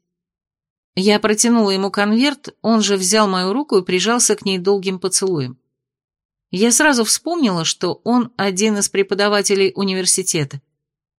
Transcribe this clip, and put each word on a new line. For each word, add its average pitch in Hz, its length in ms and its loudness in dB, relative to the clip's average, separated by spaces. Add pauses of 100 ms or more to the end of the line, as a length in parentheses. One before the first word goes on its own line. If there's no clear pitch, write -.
(960)
Я 208 240 2
протянула 214 500 2
ему 190 220 -2
конверт, 226 560 0 (140)
он 220 200 2
же 202 140 0
взял 196 320 2
мою 190 240 -2
руку 269 260 0
и 180 60 -2
прижался 208 500 0
к - 100 -14
ней 190 140 -2
долгим 185 400 -2
поцелуем. 175 580 -2 (920)
Я 214 220 2
сразу 277 320 2
вспомнила, 220 600 -2
что - 380 -4
он 247 340 0
один 202 400 0
из 196 120 -2
преподавателей 196 880 0
университета, 185 840 -2 (580)